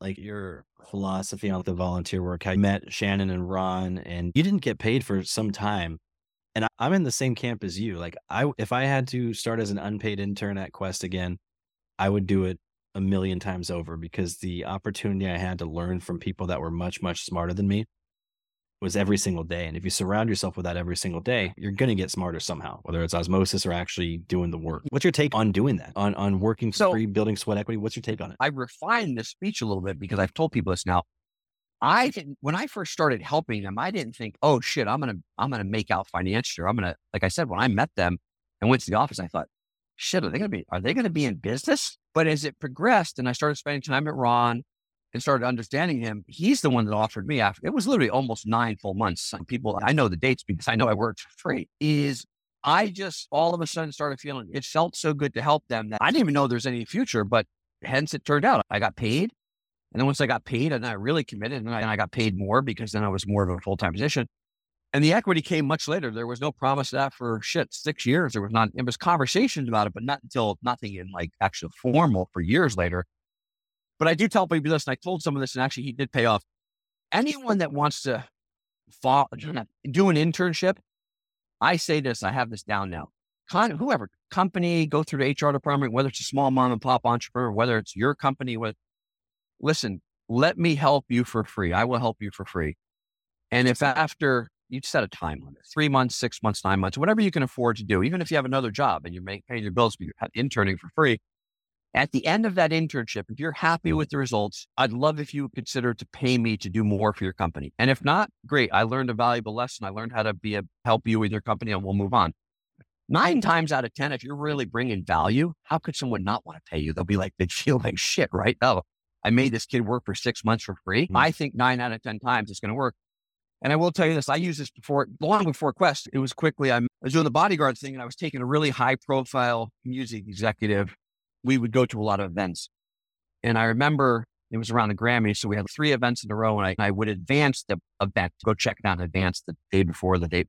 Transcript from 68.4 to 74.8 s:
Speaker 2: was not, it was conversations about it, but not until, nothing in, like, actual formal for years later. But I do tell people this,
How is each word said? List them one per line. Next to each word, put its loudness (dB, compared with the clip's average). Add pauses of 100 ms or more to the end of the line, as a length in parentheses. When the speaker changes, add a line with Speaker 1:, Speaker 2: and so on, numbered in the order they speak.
Speaker 2:
was -4
not, 4
it -2
was -2
conversations 2
about 2
it, -4
but -8
not -2
until, 0
nothing -4
in, -12
like, -6 (100)
actual 0 (120)
formal 2
for -4
years 2
later. 0 (920)
But 4
I 4
do 2
tell 2
people 0
this, 0